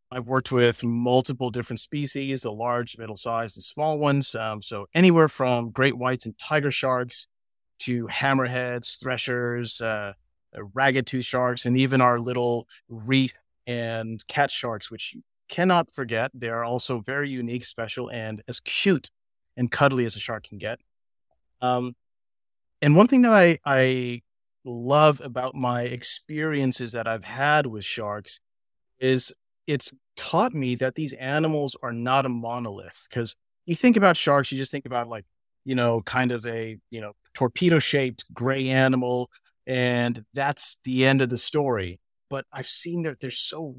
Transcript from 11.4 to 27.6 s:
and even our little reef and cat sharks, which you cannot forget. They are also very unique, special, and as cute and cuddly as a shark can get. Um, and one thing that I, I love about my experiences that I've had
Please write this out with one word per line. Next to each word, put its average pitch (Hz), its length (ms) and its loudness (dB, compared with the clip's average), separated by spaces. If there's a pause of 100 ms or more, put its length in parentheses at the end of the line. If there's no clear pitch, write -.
and 123 120 2
even 131 240 4
our 123 160 6
little 120 500 -2 (220)
reef 123 440 0 (340)
and 113 600 -6
cat 143 220 0
sharks, 113 400 -8
which - 240 -12
you - 80 -18 (260)
cannot 175 440 2
forget. 120 420 -4
They 120 160 -8
are 117 140 -4
also 120 360 -4
very 139 300 -6
unique, 123 340 -6
special, 113 460 -8
and 110 380 -8
as 120 120 -6
cute - 500 0 (480)
and 123 120 0
cuddly 135 360 2
as 110 100 -6
a 104 40 -10
shark 110 240 -8
can - 140 -20
get. 110 220 -8 (800)
Um, 123 340 -2 (840)
and 147 140 6
one 208 120 10
thing 254 160 8
that 233 100 8
I, 175 320 8
I 127 560 2 (420)
love 135 580 4
about 127 340 -6
my 123 280 0
experiences 131 1080 -4
that 113 140 -6
I've 113 160 -4
had 143 420 2